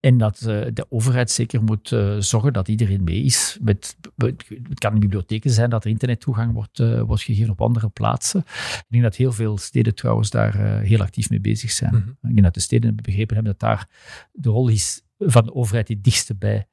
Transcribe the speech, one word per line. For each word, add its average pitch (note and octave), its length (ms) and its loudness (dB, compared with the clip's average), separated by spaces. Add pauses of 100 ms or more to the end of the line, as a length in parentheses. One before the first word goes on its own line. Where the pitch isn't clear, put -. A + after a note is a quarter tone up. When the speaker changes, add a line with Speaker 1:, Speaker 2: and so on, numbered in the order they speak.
Speaker 1:
En B2+ 180 4
dat, G#2+ 220 0
eh, A2 320 -2
de - 160 -6
overheid B2 420 0
zeker A#2 320 -2
moet, G#2+ 300 -2
eh, G#2 260 0
zorgen A2+ 340 0
dat G2 160 -2
iedereen G2+ 360 0
mee E2+ 180 0
is. - 380 0
Met, - 360 -2 (200)
het A#2+ 640 -4
kan A2 160 0
in G#2+ 60 4
bibliotheken G#2 500 0
zijn A#2 200 4
dat A2+ 140 -2
er G#2+ 60 -2
internettoegang A#2 640 -2
wordt, A2 280 -6
eh, A#2 220 2
wordt A2 200 0
gegeven A2 280 0
op F#2+ 100 -2
andere A2+ 280 0
plaatsen. A2 520 -2
Ik - 480 -10
denk A#2+ 140 2
dat A2+ 140 0
heel B2+ 160 0
veel G#2+ 260 -2
steden A2+ 360 0
trouwens A2 360 0
daar, G#2+ 240 0 (100)
eh, G#2 240 0
heel A2 120 4
actief G#2 300 -4
mee A2 100 0
bezig G#2+ 300 -2
zijn. - 240 0
Speaker 2:
Mhm. G#2 140 2
Speaker 1:
Ik C3 120 -14
denk A#2 220 4
dat F2 120 6
de - 60 -8
steden A2+ 360 0
begrepen G#2+ 380 -2
hebben G#2+ 240 0
dat A2 100 0
daar G#2+ 200 -2 (440)
de C#3 160 -4
rol A#2+ 200 2
is G#2+ 340 0 (160)
van B2 260 6
de A#2 100 -10
overheid A2+ 320 -2
die A2 100 -6
het G2+ 80 -10
dichtste - 300 0
bij G#2 380 -2